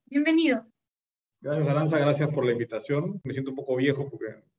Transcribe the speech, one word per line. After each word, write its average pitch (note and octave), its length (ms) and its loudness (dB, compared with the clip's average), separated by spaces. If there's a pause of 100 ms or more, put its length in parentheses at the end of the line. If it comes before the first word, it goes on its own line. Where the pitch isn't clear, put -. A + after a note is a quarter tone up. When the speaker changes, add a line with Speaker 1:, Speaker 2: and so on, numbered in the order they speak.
Speaker 1:
Bienvenido. D4 600 2 (760)
Speaker 2:
Gracias, D3 260 0
Aranza, D3+ 320 2
gracias C#3+ 300 2
por B2+ 160 0
la A#2+ 80 2
invitación. C#3+ 720 -4
Me C#3 80 -8
siento C3+ 180 -6
un C3 60 -8
poco C3+ 180 -4
viejo C3+ 340 0
porque - 260 -12 (240)